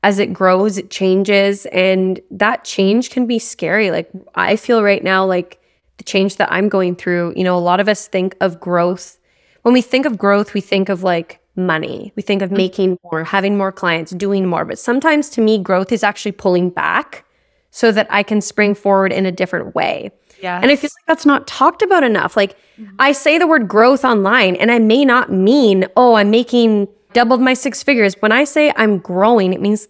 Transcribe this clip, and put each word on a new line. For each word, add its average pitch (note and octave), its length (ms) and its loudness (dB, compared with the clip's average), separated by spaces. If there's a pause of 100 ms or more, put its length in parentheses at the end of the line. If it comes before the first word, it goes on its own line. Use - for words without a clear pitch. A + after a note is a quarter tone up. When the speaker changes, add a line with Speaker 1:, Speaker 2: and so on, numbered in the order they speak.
Speaker 1:
As G3 140 2
it G3+ 160 0
grows, F#3 420 0
it - 140 -10
changes, G3 800 0
and F#3 480 0 (100)
that G#3 320 -2
change G3+ 480 0
can B3+ 160 -2
be A#3 120 -2
scary. F#3+ 520 -4
Like, E3 200 -4 (240)
I F#3 220 0
feel A3+ 260 0
right G3+ 200 2
now, F#3+ 220 0
like, F3+ 340 -4 (380)
the - 80 -20
change F#3+ 320 -2
that - 160 -2
I'm F#3+ 160 0
going F#3 260 -2
through, F3 420 -4
you F#3 60 -4
know, F3+ 140 0
a - 20 0
lot F3 220 0
of G3+ 80 0
us - 180 -4
think F#3 360 -4
of F3 180 -4
growth. F3 580 -4 (440)
When A#3 100 2
we B3+ 80 4
think B3+ 240 -2
of A#3 140 -2
growth, G3+ 340 0
we G3+ 80 -4
think F#3+ 300 -2
of, F3+ 120 -4
like, F3 380 -4 (160)
money. F3+ 600 -4
We G#3 60 -10
think G3 200 -2
of F#3 80 -6
Speaker 2:
Mm-hmm. G3 80 -2
Speaker 1:
making F#3 460 0
more, D#3+ 200 -6
having G3 320 -2
more F#3+ 160 -2
clients, E3 400 -4
doing F#3+ 340 -2
more. E3+ 200 -2
But - 120 -10
sometimes, D4 520 0
to - 100 -4
me, A3 160 2
growth F#3+ 340 -2
is A3 140 -2
actually G#3 280 -4
pulling F3+ 360 0
back F3+ 560 -4 (460)
so - 200 2
that G#3 200 0
I G#3 120 0
can G#3 200 -2
spring G#3 320 -2
forward G3 360 0
in F#3+ 140 -2
a F#3 80 -2
different F3+ 420 -6
way. - 360 -4 (320)
Speaker 2:
Yes. F3+ 200 -6
Speaker 1:
And B3+ 80 2
I C#4+ 60 4
feel D4 120 -6
like - 180 -16
that's D#4+ 180 -2
not C#4+ 220 2
talked E4 340 0
about F#4 240 2
enough. G#3+ 320 0
Like, G3+ 220 -2 (200)
Speaker 2:
Mm-hmm. G3+ 200 -20
Speaker 1:
I C#4 140 4
say D4 260 2
the F4+ 80 2
word D4+ 220 2
growth A#3+ 360 4
online, G#3 520 2
and A3 140 0
I A#3+ 100 2
may A3+ 260 4
not B3 260 2
mean, G3 540 2 (100)
"Oh, A#3+ 200 6
I'm G3+ 140 2
making A3+ 580 2 (260)
doubled A#3 260 2
my C4 140 2
six - 300 -6
figures." A3 360 2
When G#3+ 120 2
I B3 120 2
say D4+ 320 2
I'm G#3+ 220 2
growing, F#3 560 2
it - 80 -8
means G#3 280 -2